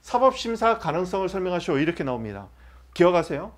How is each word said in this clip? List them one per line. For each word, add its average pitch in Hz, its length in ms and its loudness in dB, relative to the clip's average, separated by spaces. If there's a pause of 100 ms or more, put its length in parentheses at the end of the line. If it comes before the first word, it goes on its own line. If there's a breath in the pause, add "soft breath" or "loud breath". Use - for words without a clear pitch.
"사법심사 233 760 2
가능성을 180 500 -2
설명하시오." 180 520 -2
이렇게 160 260 -2
나옵니다. 110 420 -8 (460 soft breath)
기억하세요. 175 640 2